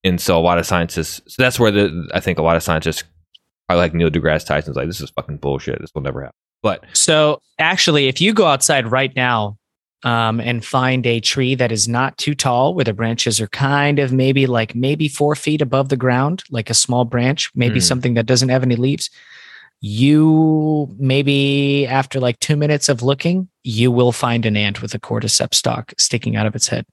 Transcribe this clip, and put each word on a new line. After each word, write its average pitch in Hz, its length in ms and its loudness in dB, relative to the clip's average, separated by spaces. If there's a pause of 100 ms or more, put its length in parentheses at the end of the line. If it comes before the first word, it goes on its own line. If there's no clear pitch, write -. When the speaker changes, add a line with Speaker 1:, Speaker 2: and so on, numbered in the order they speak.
Speaker 1:
And 90 180 0
so 87 180 2
a - 20 4
lot 87 180 2
of 85 80 -2
scientists, 85 600 -4
so - 160 -4
that's 123 180 0
where 110 100 6
the, 87 440 0
I 92 60 0
think 90 180 -2
a 78 40 -2
lot 82 140 4
of 82 60 0
scientists, 80 420 -2 (640)
probably 87 140 2
like 80 120 0
Neil 82 160 2
deGrasse 78 360 0
Tyson's 73 300 -4
like, 67 100 -4
"This 85 160 -8
is 69 80 -12
fucking - 280 -10
bullshit. - 420 -6
This - 140 -16
will 76 80 -6
never 69 200 -8
happen." 64 120 -16 (280)
But 104 220 -2 (100)
Speaker 2:
So 151 460 2 (180)
actually, 156 500 2
if 127 140 -4
you 208 100 4
go 202 140 4
outside 135 440 2
right 131 240 0
now, 113 440 -2 (440)
um, 117 380 0
and 117 240 -4
find 127 420 0
a 117 140 0
tree 131 340 0
that 123 160 0
is 107 160 -2
not 120 300 -2
too 147 180 -4
tall, 135 400 0
where 139 120 0
the 107 80 -2
branches 113 440 -2
are 107 100 -4
kind 143 500 0
of 135 160 0
maybe, 131 320 2
like, 117 280 -2
maybe 143 340 -2
four 147 260 0
feet 151 260 -2
above 135 300 0
the 139 80 2
ground, 127 500 0
like 113 220 -6
a 113 40 -2
small 123 300 2
branch, 123 500 -2
maybe 120 260 0
Speaker 1:
Hmm. - 40 0
Speaker 2:
something 127 300 0
that 113 100 2
doesn't 127 240 2
have 127 140 2
any 123 140 2
leaves, 135 340 -2 (720)
you 151 1040 4 (100)
maybe 139 880 2
after, 135 320 -2
like, 123 220 0
two 151 160 0
minutes 147 320 0
of 120 140 0
looking, 170 460 0 (140)
you 120 280 2
will 123 220 4
find 117 340 -2
an 107 100 2
ant 101 240 0
with 110 140 -10
a 110 40 -8
cordyceps 110 560 -2
stalk 120 440 -2
sticking 113 360 -2
out 107 120 0
of 104 80 -4
its - 140 -4
head. 117 240 -6